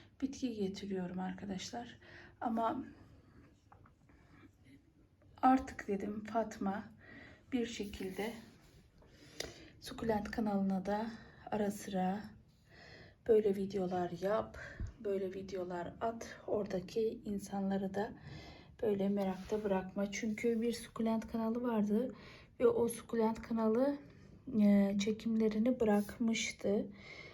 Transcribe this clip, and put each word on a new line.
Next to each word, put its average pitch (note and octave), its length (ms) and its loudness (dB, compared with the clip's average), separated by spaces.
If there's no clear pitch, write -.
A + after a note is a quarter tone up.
bitki B3+ 340 -4
getiriyorum F#3+ 640 -4
arkadaşlar. F#3+ 760 -8
Ama A3+ 420 0
artık - 460 4
dedim G#3 360 -2
Fatma A3 600 -2
bir A#3+ 140 2
şekilde G3+ 680 -6
sukulent G#3 500 -2
kanalına G3 540 0
da G#3 200 -2
ara G#3 200 0
sıra G3 520 -2
böyle G#3+ 280 6
videolar F#3 560 0
yap, A3 360 -2
böyle G3 300 -2
videolar F3+ 680 -6
at. A3+ 460 -6
Oradaki G#3 760 -2
insanları G3 680 -2
da G#3+ 200 -4
böyle G3+ 280 2
merakta G3+ 540 -2
bırakma. G3 480 -2
Çünkü A3 500 0
bir A#3 120 2
sukulent A3+ 580 -2
kanalı A3+ 320 0
vardı A3 520 2
ve A#3+ 80 8
o A#3 200 4
sukulent A3+ 540 0
kanalı, A#3 560 4
e, G3+ 380 8
çekimlerini A3 800 2
bırakmıştı. G#3+ 1080 2